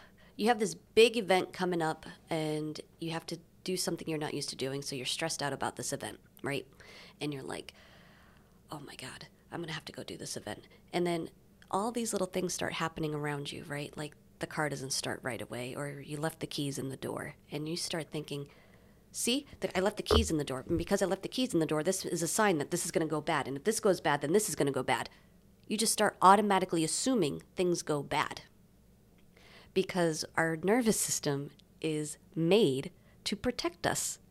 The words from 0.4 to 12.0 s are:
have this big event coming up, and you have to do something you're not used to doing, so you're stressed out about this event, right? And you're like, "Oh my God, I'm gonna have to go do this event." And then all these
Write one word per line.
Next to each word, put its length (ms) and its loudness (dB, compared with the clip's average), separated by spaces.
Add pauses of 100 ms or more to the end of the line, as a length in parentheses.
have 120 4
this 160 0
big 400 8
event 380 2
coming 280 0
up, 240 -2 (240)
and 520 -2 (180)
you 120 -4
have 160 -6
to 120 -8 (240)
do 140 -2
something 300 -4
you're 120 -2
not 140 -4
used 160 -4
to 60 -10
doing, 260 -4
so 140 -8
you're 100 -8
stressed 360 -2
out 120 0
about 240 -4
this 160 -4
event, 260 -8 (240)
right? 240 -4 (540)
And 120 -4
you're 80 -8
like, 320 -12 (960)
"Oh 100 -12
my 160 -16
God, 320 -14 (240)
I'm 100 -8
gonna 100 -8
have 140 -10
to 80 -14
go 100 -10
do 140 -10
this 180 -10
event." 320 -8 (240)
And 160 0
then 220 -2 (420)
all 200 -2
these 220 -4